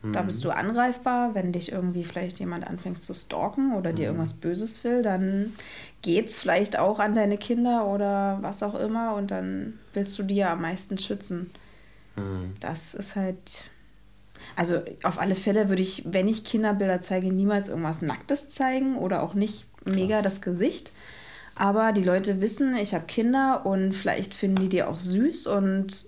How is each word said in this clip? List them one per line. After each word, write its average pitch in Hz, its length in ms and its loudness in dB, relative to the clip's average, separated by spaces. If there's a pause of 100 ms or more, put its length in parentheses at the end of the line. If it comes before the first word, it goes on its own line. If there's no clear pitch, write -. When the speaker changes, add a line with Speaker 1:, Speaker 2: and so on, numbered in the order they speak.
(140)
Speaker 1:
Da - 80 0
Speaker 2:
Mhm. 196 60 0
Speaker 1:
bist 185 180 -2
du - 60 2
angreifbar, 240 800 0
wenn 180 180 0
dich 175 200 -4
irgendwie 180 320 -2
vielleicht 180 360 -6
jemand 175 280 -6
anfängt 180 340 -8
zu - 140 -8
stalken 262 580 -2
oder 180 180 0
dir 165 200 0
Speaker 2:
Mhm. 170 80 -2
Speaker 1:
irgendwas 165 140 -2
Böses 190 500 -2
will, 247 180 2
dann 196 520 0 (500)
geht's 175 360 0
vielleicht 190 380 2
auch 208 220 2
an 214 160 2
deine 202 240 4
Kinder 240 480 2
oder 196 540 0
was 202 200 -4
auch 208 140 -2
immer 220 400 -2
und 196 160 -2
dann 190 480 -4 (140)
willst 202 260 -2
du 202 40 -2
die 196 120 0
ja 190 180 4
am 175 80 -2
meisten 185 380 -4
schützen. 180 500 -6 (640)
Speaker 2:
Mhm. 95 440 -6
Speaker 1:
Das - 340 -8
ist - 220 -10
halt, 190 560 -6 (840)
also 175 240 0 (220)
auf - 180 -2
alle 190 140 2
Fälle 202 360 2
würde 190 120 4
ich, 185 240 -2
wenn 185 220 2
ich 220 160 0
Kinderbilder 202 580 2
zeige, 185 320 0
niemals 196 360 2
irgendwas 160 340 -2
Nacktes - 460 -2
zeigen 262 480 0
oder 180 260 0
auch - 100 -4
nicht 214 320 -2 (200)
mega 190 340 2
Speaker 2:
Klar. - 20 2
Speaker 1:
das 196 200 0
Gesicht. 185 500 -2 (640)
Aber 208 380 4
die 202 100 4
Leute 190 380 4
wissen, 247 360 2
ich 202 160 0
hab 165 140 -2
Kinder 262 580 4
und 190 280 2
vielleicht - 420 -2
finden 190 260 2
die 190 80 2
die 180 140 2
auch 165 160 -2
süß 190 480 2
und 196 600 0